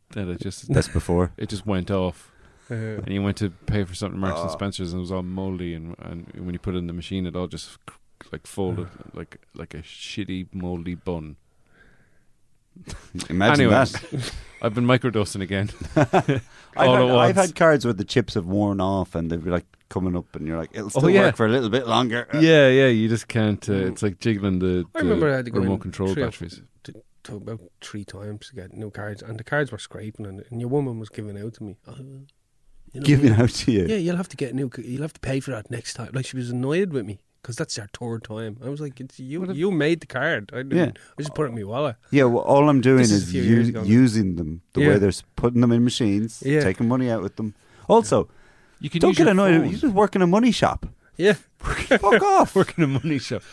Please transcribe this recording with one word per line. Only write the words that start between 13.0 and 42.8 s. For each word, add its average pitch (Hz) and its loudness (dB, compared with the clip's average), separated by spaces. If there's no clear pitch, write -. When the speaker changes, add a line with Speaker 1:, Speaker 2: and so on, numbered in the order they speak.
Speaker 2:
Imagine 120 4
Speaker 1:
Anyway, 110 6
Speaker 2:
that. 127 0
Speaker 1:
<laughs> - -20
I've 110 -2
been 120 0
microdosing 110 0
again. 98 -2
<laughs> - -10
Speaker 2:
<laughs> - -6
I've - 0
Speaker 1:
All 127 6
Speaker 2:
had, 127 6
Speaker 1:
at 127 4
Speaker 2:
I've 123 4
Speaker 1:
once. 185 4
Speaker 2:
had 156 -12
cards 156 4
where 120 0
the 98 -4
chips - 0
have 92 -4
worn 98 0
off 95 -2
and 82 -4
they've, 82 -6
like, 87 -2
coming 90 -4
up, - -10
and 78 -10
you're 80 -6
like, 82 -8
"It'll 107 -10
Speaker 1:
Oh, - -10
Speaker 2:
still 143 2
Speaker 1:
yeah. 190 6
Speaker 2:
work 156 2
for 113 2
a 107 4
little 123 2
bit 120 0
longer." 117 0
Speaker 1:
Yeah, 156 8
yeah, 131 6
you 113 2
just 113 -2
can't, 107 0
uh, 104 -2
Speaker 3:
Mm. 95 0
Speaker 1:
it's - -14
like 101 -2
jiggling 98 0
the, 90 0
Speaker 3:
I 330 -4
remember 170 2
Speaker 1:
the 139 2
Speaker 3:
I - -2
had 127 -4
to 120 -12
go 101 -2
Speaker 1:
remote 95 0
Speaker 3:
in - -4
Speaker 1:
control 95 -4
Speaker 3:
three - -4
or 123 -2
Speaker 1:
batteries. 90 -12
Speaker 3:
f-, - -20
to, - -18
to - -14
about 107 -12
three 104 -12
times 104 -16
to - -20
get 92 -16
new 107 -12
cards, 104 -12
and 113 -12
the 113 -16
cards 147 -2
were 107 -12
scraping, 107 -14
and, 98 -14
and 120 -10
your 120 -6
woman 131 -2
was 107 -14
giving 104 -12
out 110 -12
to - -18
me. 98 -14
"Oh, - -20
you 127 -12
know, 143 -6
Speaker 2:
Giving 143 6
Speaker 3:
you, 107 6
Speaker 2:
out 120 4
to - 0
you? 95 4
Speaker 3:
yeah, 220 0
you'll 170 -2
have 180 -6
to 135 -18
get 127 -6
new 135 -4
c-, 120 -12
you'll 123 -8
have 160 -10
to - -20
pay 135 -4
for 135 -8
that 107 -10
next 120 -10
time." - -12
Like, 131 -6
she - -12
was 123 -6
annoyed 147 -2
with 127 -4
me 101 -12
'cause 120 -12
that's - -8
our 101 -12
third 117 -8
time. 110 -10
I 127 -8
was 143 -10
like, 143 -12
"It's 131 -16
you, 139 -10
Speaker 1:
What 185 -6
if 185 -8
Speaker 3:
you 175 0
made 160 0
the - -20
card. 131 -4
I 120 -8
didn't, 139 -2
Speaker 2:
Yeah. 147 2
Speaker 3:
I 143 -6
just 147 -10
put 156 -2
it 127 -4
in 117 -10
my 113 -8
wallet." 120 -4
Speaker 2:
Yeah, 135 6
well, 120 2
all 139 6
I'm 139 6